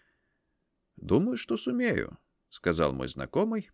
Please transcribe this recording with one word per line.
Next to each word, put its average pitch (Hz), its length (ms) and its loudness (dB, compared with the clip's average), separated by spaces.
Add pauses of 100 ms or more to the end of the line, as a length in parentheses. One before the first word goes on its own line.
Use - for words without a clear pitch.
(960)
«Думаю, 180 400 2
что - 200 -2
сумею», 240 640 -2 (320)
сказал 80 420 2
мой 65 160 -4
знакомый, 196 640 -2